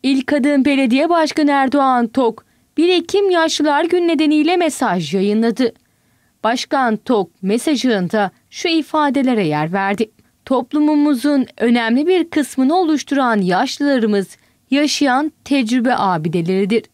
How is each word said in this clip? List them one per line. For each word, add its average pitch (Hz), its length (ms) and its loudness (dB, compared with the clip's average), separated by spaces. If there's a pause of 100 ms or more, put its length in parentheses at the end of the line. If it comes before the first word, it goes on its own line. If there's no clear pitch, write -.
İl 269 180 0
Kadın 285 440 0
Belediye 269 440 2
Başkanı 311 420 2
Erdoğan 269 560 2
Tok, 226 380 -2 (320)
bir 339 120 2
Ekim 370 400 0
Yaşlılar 320 560 0
Günü 349 220 0
nedeniyle 311 500 2
mesaj 185 560 -2
yayınladı. 220 600 0 (720)
Başkan 247 520 -2
Tok 208 480 -4
mesajında 214 880 -2 (180)
şu - 180 -8
ifadelere 277 800 0
yer 151 260 -2
verdi. 196 360 -2 (360)
"Toplumumuzun 294 1000 0 (120)
önemli 233 500 0
bir 349 220 2
kısmını 269 460 0
oluşturan 277 680 0
yaşlılarımız 214 960 -2 (340)
yaşayan 285 600 0 (140)
tecrübe 254 500 0
abideleridir. 185 880 -2 (100)